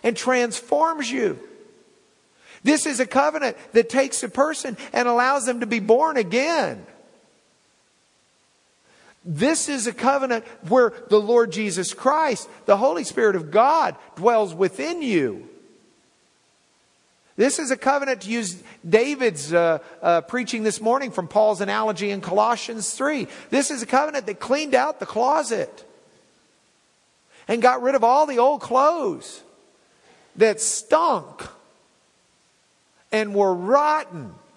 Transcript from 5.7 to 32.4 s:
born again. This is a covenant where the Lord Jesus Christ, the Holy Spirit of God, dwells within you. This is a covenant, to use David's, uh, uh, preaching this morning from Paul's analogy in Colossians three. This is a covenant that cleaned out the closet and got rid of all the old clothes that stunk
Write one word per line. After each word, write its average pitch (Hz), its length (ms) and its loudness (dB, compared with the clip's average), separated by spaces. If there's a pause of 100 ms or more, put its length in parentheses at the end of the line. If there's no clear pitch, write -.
born 262 380 2
again. 233 680 -2 (2250)
This 190 460 0
is 254 160 -4
a 240 80 -4
covenant 262 520 -2 (220)
where 240 260 4 (160)
the 214 120 6
Lord 233 300 2
Jesus 185 420 -4
Christ, 285 560 0 (160)
the 202 120 6
Holy 285 260 0
Spirit 214 320 0
of 156 160 -6
God, 240 440 2 (200)
dwells 208 400 2
within 285 480 -4
you. 147 440 -2 (1900)
This 269 220 2
is 277 140 -4
a 262 60 0
covenant, 269 440 -2
to 185 80 -14
use 208 320 -6 (260)
David's, 214 640 0
uh, 170 280 2 (220)
uh, 170 200 2
preaching 233 420 -6
this 214 160 -2
morning 247 300 0
from 175 180 -6
Paul's 214 340 2
analogy 202 500 -2
in 196 100 -8
Colossians 214 720 -2
three. 269 340 -4 (220)
This 269 220 0
is 254 100 -8
a 220 60 -10
covenant 277 400 0
that 202 120 -10
cleaned 277 360 -2
out 277 240 0
the - 80 -10
closet 247 760 -2 (1600)
and 233 140 -2
got 247 200 4
rid 254 140 2
of 220 80 2
all 277 240 4
the 262 100 -2
old 262 240 2
clothes 254 800 0 (920)
that 214 260 2
stunk - 840 -2 (1700)